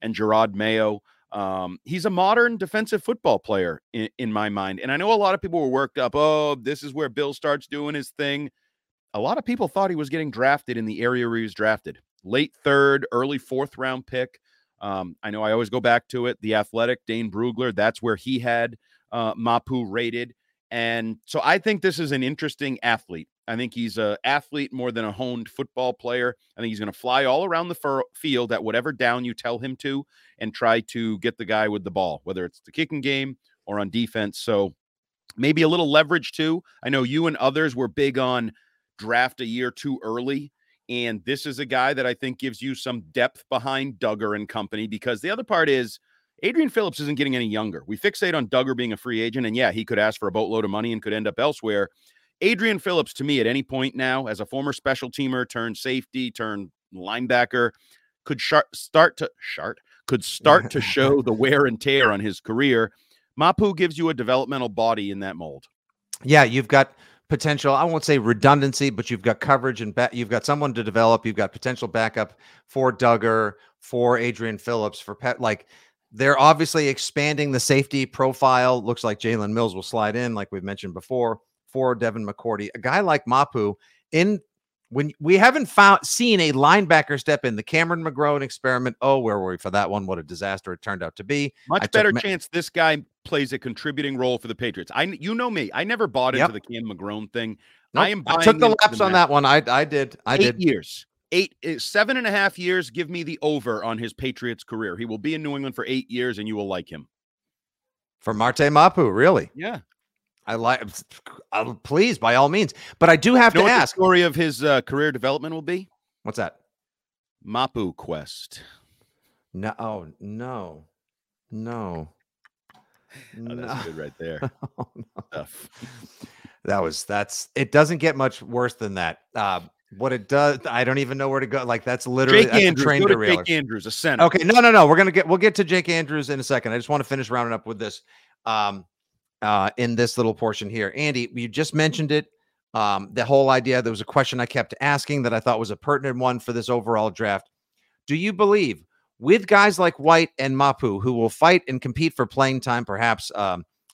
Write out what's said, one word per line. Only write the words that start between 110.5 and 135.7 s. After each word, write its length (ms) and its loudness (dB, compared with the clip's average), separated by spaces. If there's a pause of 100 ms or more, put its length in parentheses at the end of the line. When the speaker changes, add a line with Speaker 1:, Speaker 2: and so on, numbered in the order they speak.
Speaker 2:
like, 280 0 (680)
uh, 220 -4 (100)
please, 340 2
by 160 2
all 160 6
means. 240 0 (240)
But 140 8
I 40 8
do 200 4
have 180 8
Speaker 1:
You 60 6
know 80 8
Speaker 2:
to 40 6
Speaker 1:
what 80 6
Speaker 2:
ask. 160 0
Speaker 1:
the 60 0
story 220 6
of 100 2
his, 300 -2
uh, 180 4
career 300 0
development 420 -4
will 80 -8
be? 260 -6 (360)
Speaker 2:
What's 140 -10
that? 240 -6 (800)
Speaker 1:
Mapu 500 -4
Quest. 680 -12 (920)
Speaker 2:
No, 240 -8
oh, 300 -10 (120)
no, 640 -14 (640)
no, 580 -10 (1300)
Speaker 1:
Oh, 160 -12
that's 300 -10
Speaker 2:
no. 60 -12
Speaker 1:
good 60 -16
right 200 -14
there. 340 -8 (120)
Speaker 2:
<laughs> 160 -16
Oh, 160 -12
no. 80 -18 (280)
Speaker 1:
Stuff. 380 -14 (960)
Speaker 2:
That 160 0
was, 220 -4
that's, 520 -6
it 160 -2
doesn't 280 4
get 160 0
much 260 -2
worse 320 -4
than 220 -8
that. 240 -4 (160)
Uh, 260 -2 (360)
what 160 -4
it 140 -6
does, 400 2
I 160 0
don't 160 0
even 180 -4
know 120 -2
where 100 -2
to 80 -4
go. 160 -4
Like, 200 -4
that's 220 -4
literally, 380 6
Speaker 1:
Jake 80 0
Speaker 2:
that's 120 6
a 40 6
Speaker 1:
Andrews. 160 2
Speaker 2:
train 180 4
Speaker 1:
Go 60 6
to 80 6
Speaker 2:
derailer. 280 2
Speaker 1:
Jake 120 0
Andrews, 300 -4
a 60 -10
center. 340 2
Speaker 2:
Okay, 180 6
no, 160 6
no, 120 10
no. 140 12
We're 120 8
gonna 140 6
get, 160 2
we'll 120 4
get 160 4
to 80 2
Jake 260 0